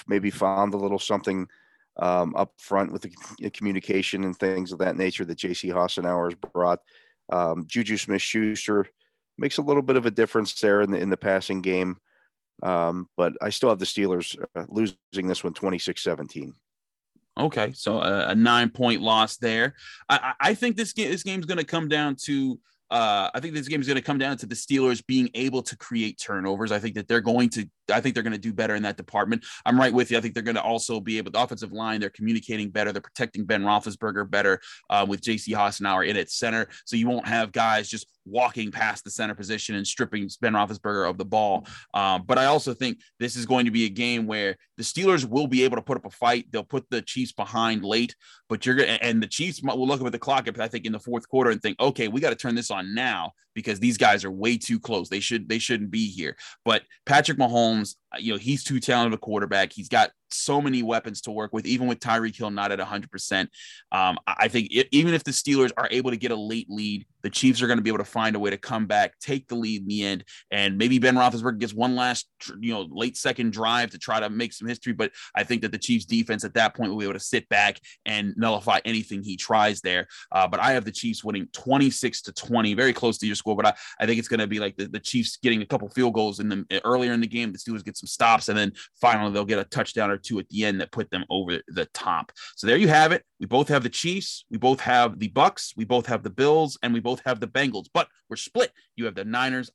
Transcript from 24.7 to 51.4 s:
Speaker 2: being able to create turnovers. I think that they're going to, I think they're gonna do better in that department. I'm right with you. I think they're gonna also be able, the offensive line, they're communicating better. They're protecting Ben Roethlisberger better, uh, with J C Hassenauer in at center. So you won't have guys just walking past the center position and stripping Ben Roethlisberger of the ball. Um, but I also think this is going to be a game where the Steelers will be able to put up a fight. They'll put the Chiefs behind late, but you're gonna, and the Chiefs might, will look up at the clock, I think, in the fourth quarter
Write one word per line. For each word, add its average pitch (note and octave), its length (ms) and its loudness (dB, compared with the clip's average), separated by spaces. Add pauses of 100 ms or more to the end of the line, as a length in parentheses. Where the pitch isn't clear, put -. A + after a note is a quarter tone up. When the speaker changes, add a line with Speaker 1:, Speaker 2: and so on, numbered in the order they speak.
Speaker 2:
being B2+ 280 2
able B2+ 300 -2
to - 120 -10
create A2+ 420 -4
turnovers. G2+ 540 -4
I G#2 80 2
think G#2 160 -6
that G#2 140 -6
they're A#2 100 4
going A#2 300 4
to, G#2+ 180 -6 (240)
I A2 80 4
think B2 160 0
they're A2+ 80 -2
gonna A2 140 -4
do G#2 160 -6
better G#2+ 220 0
in G#2 80 -2
that G2+ 120 -4
department. G#2 480 -2 (220)
I'm B2 120 6
right B2+ 160 6
with B2 180 2
you. A#2 60 4
I A2 40 2
think A2 120 -4
they're A2+ 100 -6
gonna A2+ 180 -2
also A2+ 400 -2
be A2 160 -4
able, G#2 140 -6
the G#2+ 100 2
offensive A2+ 320 -6
line, A2 260 -4
they're G2 100 -4
communicating G#2+ 600 -2
better. G#2 240 0
They're G2 80 -6
protecting - 420 -6
Ben G2+ 200 0
Roethlisberger G#2 680 0
better, G2+ 300 2 (280)
uh, G2+ 160 4
with G2+ 140 -2
J A2+ 160 -2
C G#2+ 160 -6
Hassenauer G2+ 560 0
in G#2 80 0
at F#2 160 -2
center. A2+ 380 -2 (160)
So A#2 100 -4
you A#2 140 2
won't A#2+ 180 -2
have A2 240 0
guys A2 380 2
just - 180 -10 (200)
walking A#2 440 0
past A2 320 -2
the G2+ 80 -14
center G#2+ 240 -6
position G#2 400 -6
and G2 100 -4
stripping G#2 420 -4 (140)
Ben A2+ 120 2
Roethlisberger G#2 540 -2
of F#2 120 -4
the F#2+ 60 -6
ball. G2+ 420 0 (260)
Um, F#2+ 320 0
but B2+ 140 2
I C3 60 4
also C#3 280 2
think A#2+ 240 -4 (220)
this A#2+ 160 -4
is A#2 100 -6
going B2 200 4
to A#2 60 2
be A2+ 140 2
a G#2 40 -2
game A#2 360 -2
where G#2 300 -2 (220)
the A2+ 60 -8
Steelers F3 420 2
will C3 200 0
be B2+ 180 4
able B2 120 4
to A2 80 -4
put C3 120 -4
up - 120 -8
a - 20 -16
fight. A#2+ 420 0
They'll G#2+ 120 -4
put - 260 -6
the A2+ 140 -4
Chiefs - 300 -6
behind A2+ 520 0
late, A#2 300 0 (340)
but A2 160 -4
you're - 80 4
gonna, A#2 260 4
and A2+ 220 2
the G#2+ 60 -2
Chiefs E3 340 -4
might, C3+ 160 -2
will C3 80 0
look C3+ 160 0
up B2+ 60 -4
at A#2 40 -4
the A#2 60 -4
clock, C3 320 -2 (100)
I A2 80 -2
think, A2 200 -8
in A2 40 -2
the G#2 80 -6
fourth A#2+ 300 -8
quarter B2+ 220 2